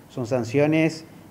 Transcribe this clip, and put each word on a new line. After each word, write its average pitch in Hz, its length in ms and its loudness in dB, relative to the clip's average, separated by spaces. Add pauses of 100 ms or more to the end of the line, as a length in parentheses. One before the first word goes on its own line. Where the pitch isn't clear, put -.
Son 127 180 -8
sanciones 147 800 0 (260)